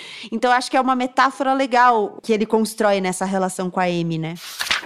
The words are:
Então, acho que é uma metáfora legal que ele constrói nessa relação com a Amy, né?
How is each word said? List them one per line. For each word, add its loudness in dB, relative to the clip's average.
Então, 0
acho 2
que -2
é 4
uma 0
metáfora 0
legal 2
que 0
ele 2
constrói 2
nessa -2
relação -2
com -4
a 2
Amy, -2
né? -6